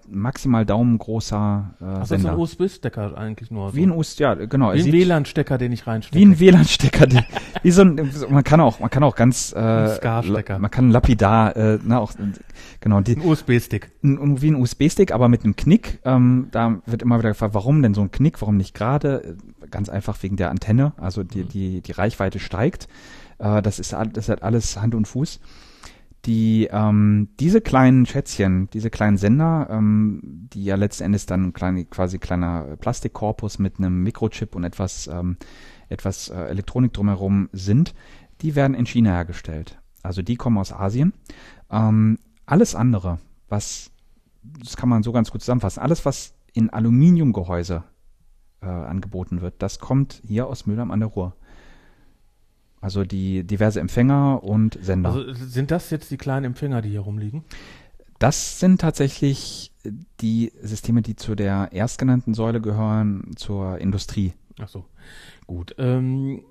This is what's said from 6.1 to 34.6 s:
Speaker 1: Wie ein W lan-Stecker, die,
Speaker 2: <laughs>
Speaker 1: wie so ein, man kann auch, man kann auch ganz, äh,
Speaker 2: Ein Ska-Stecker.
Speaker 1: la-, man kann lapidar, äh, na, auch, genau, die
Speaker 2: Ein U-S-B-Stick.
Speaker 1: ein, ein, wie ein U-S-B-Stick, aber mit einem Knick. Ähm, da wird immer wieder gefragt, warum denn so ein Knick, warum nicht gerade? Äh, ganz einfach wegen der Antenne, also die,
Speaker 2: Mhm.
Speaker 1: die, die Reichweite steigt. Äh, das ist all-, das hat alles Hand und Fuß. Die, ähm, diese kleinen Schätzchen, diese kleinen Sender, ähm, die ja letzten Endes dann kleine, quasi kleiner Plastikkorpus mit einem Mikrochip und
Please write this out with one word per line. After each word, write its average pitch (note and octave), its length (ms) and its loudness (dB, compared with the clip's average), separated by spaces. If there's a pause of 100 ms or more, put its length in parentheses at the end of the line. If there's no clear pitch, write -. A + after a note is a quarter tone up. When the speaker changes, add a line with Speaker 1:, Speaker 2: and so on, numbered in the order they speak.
Speaker 1:
Wie G3+ 60 10
ein F#3 140 10
W F#3 100 10
lan-Stecker, D3+ 560 6
die, B2+ 140 6 (220)
Speaker 2:
<laughs> - 200 -8
Speaker 1:
wie F3+ 80 6
so F3+ 140 8
ein, D3+ 280 4 (200)
man C#3+ 120 6
kann D3+ 160 6
auch, C3+ 200 4
man A#2 100 -2
kann C3+ 140 2
auch C3 120 4
ganz, - 380 2
äh, - 60 -4
Speaker 2:
Ein A2+ 380 2
Ska-Stecker. A2 580 -2
Speaker 1:
la-, F#2+ 40 -4
man G2+ 120 -2
kann B2+ 180 4
lapidar, A2 640 4
äh, G#2+ 280 2
na, A#2 160 2
auch, G#2 140 -4 (640)
genau, G2+ 220 2
die A#2 160 0
Speaker 2:
Ein D3+ 40 -6
U-S-B-Stick. B2+ 680 0 (120)
Speaker 1:
ein, C#3 140 4
ein, C#3 240 0
wie D3+ 80 2
ein D#3 60 2
U-S-B-Stick, C#3 560 2
aber A#2+ 180 4
mit A#2+ 140 4
einem G#2+ 120 2
Knick. - 500 2
Ähm, B2+ 440 4
da A2+ 380 -2
wird A#2 160 -4
immer A#2+ 160 4
wieder A2 100 0
gefragt, G#2 240 -2
warum C3 300 2
denn G#2+ 100 4
so G#2 80 0
ein G2 80 0
Knick, - 320 0
warum G#2 160 0
nicht F#2+ 160 -2
gerade? C#3 500 -2 (380)
Äh, D#2 80 -20
ganz G2 200 -6
einfach - 340 -8
wegen F#2+ 140 -4
der F2 120 -2
Antenne, A#2+ 480 0
also G2 240 -6
die, F2+ 220 -8
Speaker 2:
Mhm. F2+ 60 -10
Speaker 1:
die, F#2 320 -6
die - 100 -14
Reichweite F#2+ 480 -4
steigt. - 480 -4 (500)
Äh, G#2 240 0
das G2+ 160 -2
ist - 160 -10
all-, G2 160 -4
das A2 180 -8
hat A2 140 -2
alles A2+ 400 -2
Hand A#2 140 0
und G#2+ 120 0
Fuß. - 320 -6 (880)
Die, A2 460 2
ähm, G#2 580 2 (100)
diese F#3 220 4
kleinen C3 460 6
Schätzchen, F#2+ 640 0
diese A2 160 -4
kleinen G#2 280 2
Sender, D3 520 2
ähm, G#2+ 540 0
die G2 400 -14
ja G2 120 -2
letzten G2+ 280 -2
Endes G2+ 240 -2
dann F2+ 260 -2
kleine, F2+ 320 -4
quasi F#2 320 -4
kleiner F2 460 -4 (160)
Plastikkorpus - 800 -6
mit G2 180 -2
einem F2+ 240 -2
Mikrochip G#2+ 540 -6
und F2 80 -8